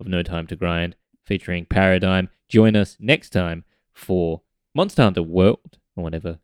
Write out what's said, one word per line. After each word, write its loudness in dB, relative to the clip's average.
of -16
No -2
Time -8
to -10
Grind -4
featuring -6
Paradigm. 2
Join 4
us -2
next -2
time -4
for -4
Monster 0
Hunter 2
World, 0
or -8
whatever -8